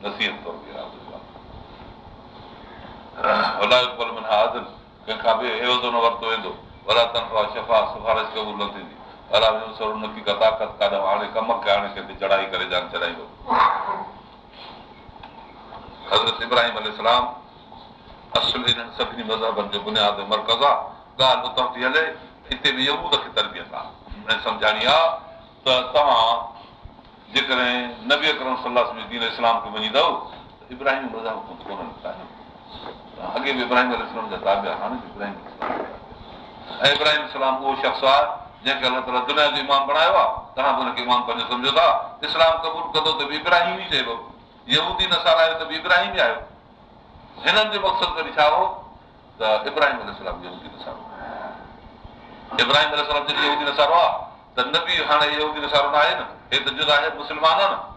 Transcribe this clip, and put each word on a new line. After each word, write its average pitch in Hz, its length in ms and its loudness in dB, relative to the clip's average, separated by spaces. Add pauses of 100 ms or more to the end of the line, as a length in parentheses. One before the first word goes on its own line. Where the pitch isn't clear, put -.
نصيحت 101 400 -4
طور 85 180 -10
تي - 140 -18
ياد - 220 -10
رکو. - 200 -16 (2500)
ولا 113 200 6
يقبل 117 320 -2
منها 110 300 -2
عدل، 117 220 -2 (420)
ڪنهن 107 160 -6
کان 113 160 4
به 123 80 -2 (180)
عوض 123 200 2
نه 117 120 0
ورتو 117 300 2
ويندو. 104 260 -2 (320)
ولا 117 200 6
تنفع 113 360 -2 (140)
شفاعة، 110 300 4 (100)
سفارش 110 400 0
قبول 104 240 -6
نه 101 140 -2
ٿيندي. - 220 -14 (360)
ولا 107 180 6
ينصرون، 110 520 -4
نه 107 140 -6
ڪي 107 60 -12
ڪا 101 200 -2
طاقت 110 280 2 (100)
ڪاڏ 98 140 2
هاڻي 98 400 0
ڪم 113 160 -2 (140)
کي 107 60 -2
هاڻي 101 240 2
ڪنهن 98 140 -10
تي 95 120 -12
چڙهائي 98 320 2
ڪري 92 180 -2
جان 90 220 0
چڙهائيندو. 85 340 -4 (2750)
حضرت - 300 0
ابراهيم 117 360 0
عليه 107 120 -6
السلام 110 360 2 (1120)
اصل 123 260 -2
انهن 113 320 -2
سڀني - 260 -6
مذهبن 110 500 -2
جو 101 60 -4
بنياد ۽ 104 400 0 (120)
مرڪز 113 320 0
آهي. - 160 4 (400)
ڳالهه 131 260 4
اتان 127 280 -2
ٿي 123 120 -4
هلي، 151 200 2 (460)
هتي 135 200 -2
به 127 180 -2
يهود 143 240 -2 (100)
کي - 120 -10
تربيت - 380 -4
آهي. ۽ - 160 -10 (540)
سمجهاڻي 107 440 0
آهي 160 220 6 (560)
ته 131 80 4 (200)
توهان 120 440 4 (960)
جيڪڏهن 123 600 0 (180)
نبي 151 180 2
اڪرم 131 280 -2
صلي 120 120 -4
الله 123 120 4
عليه - 80 2
وسلم 113 200 -10
جي 120 100 -8
دين 117 40 -2
اسلام 117 380 2
کي 113 80 -10
مڃيندؤ، 107 400 2 (500)
ته 127 160 -16
ابراهيم 135 380 -2
مذهب 110 240 -6 (100)
کان - 180 -16
ڪونه 98 240 -10
نڪتا - 200 -12
آهيو. - 180 -12 (1080)
اڳي 135 180 -2
به 123 100 -2
ابراهيم 123 300 4
عليه 113 140 -4
السلام 110 220 -8
جا 95 80 -6
تابع، 98 340 2 (100)
هاڻي 120 200 -6
به - 140 -16
ابراهيم 101 220 -8
عليه - 120 -16
السلام - 280 -8
جا - 80 -6
تابع. ۽ - 1120 -4
ابراهيم 151 240 2
عليه 147 80 -8
السلام 131 260 0
اهو 135 280 0
شخص - 200 0
آهي، 135 240 6 (380)
جنهن 131 160 0
کي 127 60 0
الله 127 180 0
تعاليٰ 123 220 0
دنيا 147 280 4
جو 139 60 -2
امام 135 260 2
بڻايو 160 360 4
آهي. - 80 2 (240)
توهان 131 200 2
به 127 80 -2
هن 120 120 -4
کي 123 80 -6
امام 123 200 2
پنهنجو 120 260 -4
سمجهو 127 260 0
ٿا. 165 120 6 (400)
اسلام 165 260 6 (100)
قبول 160 200 -4 (100)
ڪندو 156 260 2
ته 143 60 -2
به 147 160 -4
ابراهيم 175 380 4
ئي - 120 -8
چئبو، 120 240 0 (520)
يهودي - 400 0
نصارا 165 360 4
آهيو 160 160 2
ته 160 60 -4
به 147 160 -6
ابراهيم 180 320 4
ئي 180 80 2
آهيو. 113 180 2 (1080)
هنن 208 260 4
جو 202 80 -2
مقصد 190 380 0
وري 143 200 -4
ڇا 151 120 8
هو؟ - 140 4 (760)
ته 110 60 -2 (260)
ابراهيم 139 300 2
عليه 101 120 -8
السلام 87 300 -8
يهودي - 320 -14
نصارو. - 280 -12 (1600)
ابراهيم 143 280 4
عليه 147 120 0
السلام 147 240 0
جڏهن 151 180 0
يهودي 147 260 2
نصارو 143 220 4
آهي، - 220 6 (400)
ته 127 80 0
نبي 165 320 0 (140)
هاڻي 147 160 6
يهودي 151 340 -2
نصارو 143 320 2
نه 151 60 4
آهي 151 220 4
نه، - 60 -6 (260)
هي 143 80 0
ته 135 120 -4
جدا 147 260 2
آهي، 151 120 2 (100)
مسلمان 151 400 2
آهي 117 120 6
نه. - 80 -4 (180)